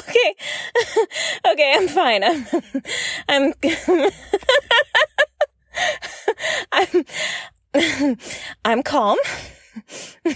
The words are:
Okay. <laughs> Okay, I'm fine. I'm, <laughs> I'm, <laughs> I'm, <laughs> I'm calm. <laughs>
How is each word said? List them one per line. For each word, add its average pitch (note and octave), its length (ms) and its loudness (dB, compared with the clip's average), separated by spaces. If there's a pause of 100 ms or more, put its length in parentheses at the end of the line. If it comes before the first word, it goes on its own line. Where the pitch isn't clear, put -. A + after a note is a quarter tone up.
Okay. A4+ 320 4
<laughs> - 1120 -2
Okay, C#4+ 240 4
I'm F#4+ 120 4
fine. B3+ 360 2
I'm, C4+ 220 0 (840)
<laughs> - 0 -
I'm, C#4 240 2 (3250)
<laughs> F4+ 340 0 (680)
I'm, C#4+ 440 0 (160)
<laughs> - 320 -14
I'm A#3 180 2
calm. A#3 400 2
<laughs> - 1120 -10